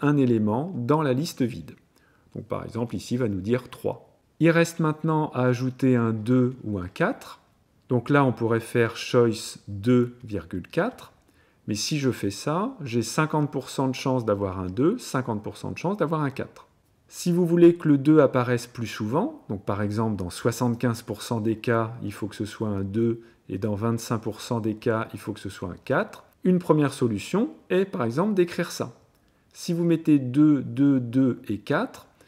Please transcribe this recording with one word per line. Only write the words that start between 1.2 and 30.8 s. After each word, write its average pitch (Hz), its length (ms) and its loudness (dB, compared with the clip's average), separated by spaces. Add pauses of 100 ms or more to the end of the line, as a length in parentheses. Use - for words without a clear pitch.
vide. 110 300 -4 (640)
Donc 104 100 -10
par 95 200 -8
exemple, 113 300 -6
ici, 101 200 -6
il 123 40 -2
va 127 100 0
nous 98 120 -2
dire 110 300 -2
trois. - 460 -8 (220)
Il 160 120 6
reste 165 300 2
maintenant 156 540 0
à 127 80 0
ajouter 127 540 2
un 117 160 2
deux 123 420 2 (100)
ou 104 140 -4
un 90 100 -6
quatre. - 520 -4 (480)
Donc 123 200 0
là, 143 160 6
on 127 80 4
pourrait 113 280 0
faire 117 360 0
choice - 680 2
deux 120 560 2
virgule 98 460 -8
quatre. - 440 -4 (540)
Mais 110 80 -2
si 147 240 -4
je 135 120 2
fais 101 200 -4
ça, 185 520 -4
j'ai 120 200 -2
cinquante 151 480 0
pour - 180 -6
cent 135 200 -2
de 127 60 -2
chance 127 300 -2
d'avoir 98 360 0
un 92 60 -4
deux, 131 320 0
cinquante 123 440 -6
pour 98 140 -10
cent 98 160 -10
de 92 60 -10
chance 185 180 -4
d'avoir 156 260 -2
un 139 80 -2
quatre. - 360 -12 (420)
Si - 240 -2
vous 175 120 2
voulez 170 300 8
que 165 140 -2
le 143 100 6
deux 151 220 6
apparaisse 123 480 2
plus 117 180 -8
souvent, 151 640 -4
donc 101 160 -6
par 104 180 -2
exemple 107 340 -2
dans 90 140 -6
soixante-quinze 117 720 -2
pour - 200 -10
cent 117 180 -4
des 110 160 0
cas, 113 360 0 (100)
il 101 100 -8
faut 104 160 -8
que - 80 -14
ce 107 80 -6
soit 110 240 -6
un 98 140 -2
deux, 113 400 -2 (260)
et 101 100 -6
dans 104 160 -2
vingt-cinq 113 440 -2
pour 104 220 -8
cent 117 200 -4
des 107 140 -2
cas, 110 380 -2
il 98 60 -12
faut - 140 -8
que - 80 -12
ce - 80 -10
soit 92 220 -10
un 87 140 -12
quatre, 170 400 -4 (200)
une 180 160 4
première 151 320 2
solution 127 580 -2 (180)
est 185 160 2
par 190 200 -4
exemple 165 300 0
d'écrire 175 360 0
ça. - 260 -8 (560)
Si - 200 -6
vous 170 120 0
mettez 160 360 4
deux, 139 420 4
deux, 131 380 2